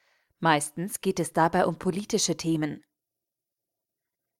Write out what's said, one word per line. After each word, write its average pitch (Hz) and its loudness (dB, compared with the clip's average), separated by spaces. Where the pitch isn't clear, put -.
Meistens 165 0
geht 185 0
es - -4
dabei 165 4
um 170 -2
politische 185 -2
Themen. 156 -2